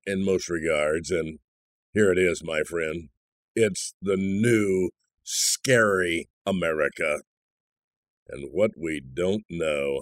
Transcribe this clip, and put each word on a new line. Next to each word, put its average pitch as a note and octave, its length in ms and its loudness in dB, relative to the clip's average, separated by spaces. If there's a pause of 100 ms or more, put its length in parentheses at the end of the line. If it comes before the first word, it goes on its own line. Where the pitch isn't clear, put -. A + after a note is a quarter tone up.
in G2 180 -2
most F#2+ 260 0
regards. D#2 640 0
And D#2+ 280 -4 (540)
here G2+ 180 4
it F2+ 80 2
is, F2 240 0
my D#2+ 200 -2
friend. D#2+ 460 -4 (440)
It's G#2+ 480 0
the F#2+ 160 0
new G2 760 2 (320)
scary F#2+ 1080 2 (160)
America. D#2+ 760 0 (1080)
And C#2 240 -10
what G2+ 180 2 (100)
we D#2 200 -4
don't F2 480 -2
know, D2 520 -2